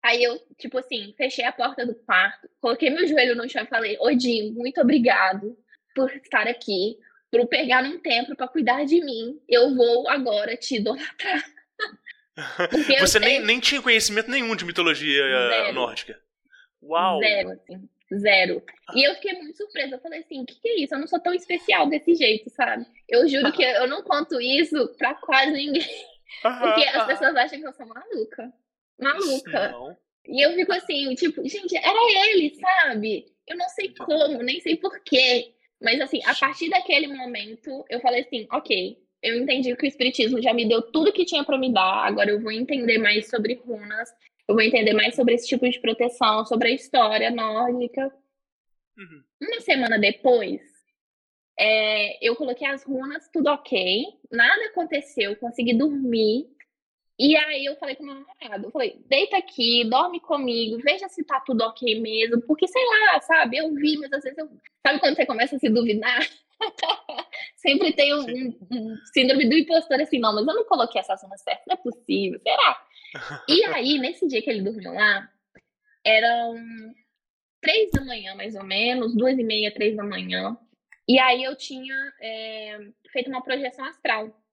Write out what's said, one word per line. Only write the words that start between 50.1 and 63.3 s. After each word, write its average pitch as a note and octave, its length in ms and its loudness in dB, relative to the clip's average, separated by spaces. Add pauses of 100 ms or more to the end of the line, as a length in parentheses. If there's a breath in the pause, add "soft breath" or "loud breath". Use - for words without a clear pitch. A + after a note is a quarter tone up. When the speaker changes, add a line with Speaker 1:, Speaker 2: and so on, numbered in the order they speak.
Speaker 1:
é, G#3+ 580 0 (100)
eu A#3 80 2
coloquei C4+ 320 -6
as C4+ 160 -6
runas, C4+ 480 -8
tudo D#4+ 180 0
ok, A3+ 560 0 (260)
nada A#3+ 360 4
aconteceu, C#4+ 720 -4
consegui A#3+ 400 -2
dormir. B3+ 720 0 (720)
E D4 180 6
aí D4+ 280 -2
eu C#4+ 120 -4
falei C#4 180 -8
com C#4+ 100 -18
meu C#4 100 -14
namorado, G#3+ 520 -12
eu A#3 40 -12
falei, B3+ 360 -4
"Deita F4+ 300 2
aqui, A#3+ 520 0
dorme E4+ 300 2
comigo, A#3 640 -2
veja F#4 260 0
se - 160 -8
tá C4+ 160 -4
tudo A3+ 220 0
ok A3+ 380 -2
mesmo, A3 420 0
porque D#4 240 0
sei B4+ 180 0
lá, G#4+ 360 4
sabe, C#4+ 360 2